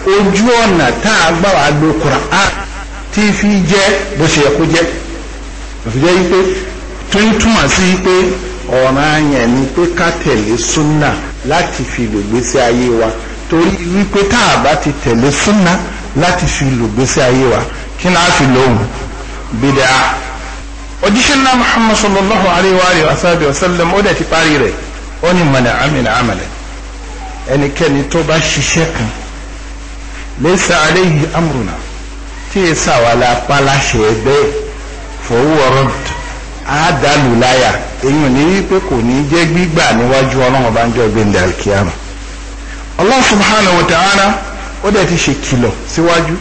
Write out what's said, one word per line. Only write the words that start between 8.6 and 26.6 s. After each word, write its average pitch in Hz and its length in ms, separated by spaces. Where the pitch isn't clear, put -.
ọ̀ranyàn 135 760
ni 127 200
pé - 160
ká 170 140
tẹ̀lé 117 480
súnà 151 520
láti 160 400
fi - 180
lò 107 180
gbésí 123 280
ayé 123 300
wa. 113 200
Torí 170 200
wípé 202 340
tá 240 80
a - 20
bá 131 200
ti - 140
tẹ̀lé 123 260
súnà 185 420
láti 175 300
fi - 180
lò 123 220
gbésí 131 240
ayé 131 260
wa, 107 140
kí 180 100
ni 185 80
a 175 140
fi 147 140
lò 127 160
ó? 123 160
Bídà. 131 340
Òjíṣẹ́ 240 340
ńlá 262 200
Muhammad 226 400
sallallahu 196 520
alayhi 185 280
wa 180 140
alihi 165 160
wa 139 100
sahbihi 165 320
wa 135 60
sallam, 175 400
ó 202 80
dẹ̀ 190 120
ti 165 100
parí 160 340
rẹ̀. 107 140
Ó 175 100
ní, 180 120
"Man 131 220
amila 123 500
amalan." 110 340